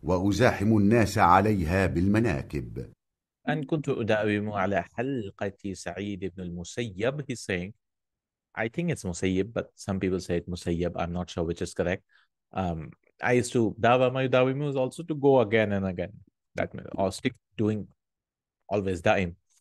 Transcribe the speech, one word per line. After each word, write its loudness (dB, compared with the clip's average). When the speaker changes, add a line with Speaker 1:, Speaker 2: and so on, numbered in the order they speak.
Speaker 1:
وأزاحم 2
الناس 4
عليها 4
بالمناكب. 0
Speaker 2:
And -4
كنت -2
أداوم 0
على 0
حلقة -6
سعيد -8
بن -12
المسيب, -6
he's -10
saying, -6
I -4
think -4
it's -4
Musayyib, -2
but -6
some -6
people 0
say -4
it's -6
Musayyib. -4
I'm -4
not -6
sure -4
which -4
is -6
correct. -2
Um, -4
I 0
used 2
to, 2
dawama 4
yudawimu 2
is -4
also -4
to -6
go 6
again 4
and 0
again. -4
That -4
means, -14
or 0
stick -4
doing 0
always -2
daim. 2